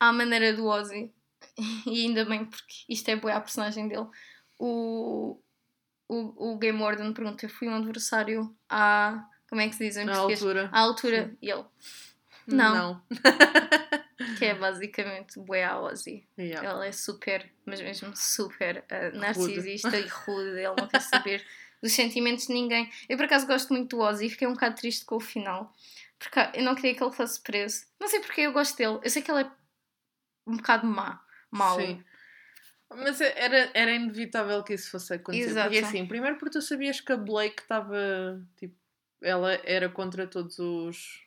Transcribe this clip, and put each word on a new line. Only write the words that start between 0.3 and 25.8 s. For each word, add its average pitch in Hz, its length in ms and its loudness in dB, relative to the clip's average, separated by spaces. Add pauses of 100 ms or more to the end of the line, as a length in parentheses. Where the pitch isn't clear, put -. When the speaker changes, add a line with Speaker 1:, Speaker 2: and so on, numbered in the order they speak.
Speaker 1:
do 220 140 -2
Ozzy, 208 440 -2 (460)
<laughs> 220 300 -8
e 233 200 0
ainda 220 180 2
bem, 220 220 -2
porque - 280 -18 (140)
isto 220 200 -4
é 220 80 2
bué 214 160 -2
à 214 80 0
personagem 214 480 -4
dele, 214 180 -6 (520)
o, 226 840 -4 (680)
o, 226 440 -4
o 220 60 -6
Game 220 220 2
Warden 214 340 0
pergunta, 220 320 -6
"Eu 214 40 -10
fui - 180 -6
um 220 60 -2
adversário 220 800 -2 (140)
à", 208 580 4 (220)
como 220 140 0
é 214 60 2
que 214 60 -6
se 220 140 -4
diz 202 80 -4
em 208 120 -4
Speaker 2:
À 196 40 0
Speaker 1:
português? 196 300 2
Speaker 2:
altura. 190 280 2
Speaker 1:
À 220 100 6
altura. 226 500 4
Speaker 2:
Sim. - 100 -16
Speaker 1:
E 202 100 -6
ele, - 140 -4 (840)
"Não." 226 280 6
Speaker 2:
Não. 180 360 0
<laughs> 302 920 6 (360)
Speaker 1:
Que 226 80 2
é 208 80 2
basicamente 196 840 -4
bué 185 240 0
à 185 160 -2
Ozzy. - 440 -8 (140)
Speaker 2:
Yeah. 170 320 -6
Speaker 1:
Ele 190 180 -4
é 202 40 -8
super, 196 580 -6 (160)
mas 196 140 -10
mesmo 196 360 -10
super, 190 720 -2
eh, 185 200 -6
Speaker 2:
Rude. 208 100 -8
Speaker 1:
narcisista 202 800 -2
e 196 80 -2
rude. 196 440 -6 (100)
Ele 190 180 -2
não 202 80 -2
quer 254 160 4
Speaker 2:
<laughs> - 0 -
Speaker 1:
saber 202 420 0 (380)
dos 220 100 2
sentimentos 240 540 2
de 254 60 -2
ninguém. 233 360 0 (200)
Eu, 254 80 0
por 285 100 2
acaso, 269 220 6
gosto 269 240 2
muito 254 240 0
do 233 60 2
Ozzy 208 240 2
e 233 40 -2
fiquei 254 160 0
um 247 80 2
bocado 240 220 0
triste 233 280 -4
com 220 120 -4
o 226 40 -2
final. 202 520 -8 (480)